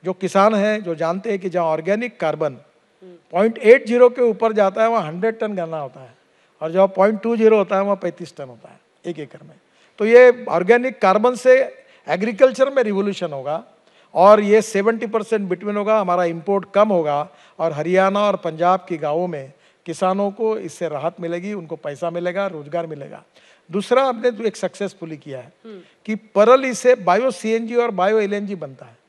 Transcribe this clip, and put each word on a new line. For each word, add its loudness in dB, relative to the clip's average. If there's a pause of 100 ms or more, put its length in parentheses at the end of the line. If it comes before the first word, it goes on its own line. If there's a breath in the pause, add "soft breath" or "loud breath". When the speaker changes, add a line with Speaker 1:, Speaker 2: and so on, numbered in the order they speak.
Speaker 1:
जो -6
किसान 2
हैं, -2
जो -6
जानते -4
हैं -4
कि -8
जहाँ -2
ऑर्गेनिक -4
कार्बन -2
Speaker 2:
हम्म। -20 (180)
Speaker 1:
पॉइंट 0
एट 6
ज़ीरो 4
के 0
ऊपर 0
जाता 0
है, 2
वहाँ -2
हंड्रेड -4
टन -6
गन्ना -6
होता -12
है, -20 (480)
और -6
जहाँ 4
पॉइंट 2
टू 0
ज़ीरो 6
होता 0
है, 0
वहाँ 0
पैंतीस -10
टन -14
होता -20
है -20 (260)
एक -10
एकड़ -16
में। -20 (420 soft breath)
तो -2
ये 8
ऑर्गेनिक 0
कार्बन 2
से 2 (320 soft breath)
एग्रीकल्चर 2
में 0
रिवोल्यूशन -4
होगा -8 (500 soft breath)
और 8
ये 4
सेवेंटी -2
परसेंट -4
बिटुमिन -6
होगा, 0
हमारा 0
इंपोर्ट -4
कम 4
होगा 0 (300 soft breath)
और -2
हरियाणा 0
और 0
पंजाब -2
की -6
गांवों -4
में -10 (340 soft breath)
किसानों -2
को -4
इससे -10
राहत -6
मिलेगी, -8
उनको -12
पैसा -8
मिलेगा, -6
रोजगार -8
मिलेगा। -16 (460 soft breath)
दूसरा, 0
आपने -2
तो -12
एक -4
सक्सेसफुली -10
किया -14
है -20 (120)
Speaker 2:
हम्म। -20 (240 soft breath)
Speaker 1:
कि -6
पराली 2
से 4
बायो 0
सीएनजी -6
और 0
बायो 0
एलएनजी -6
बनता -16
है। -20 (100)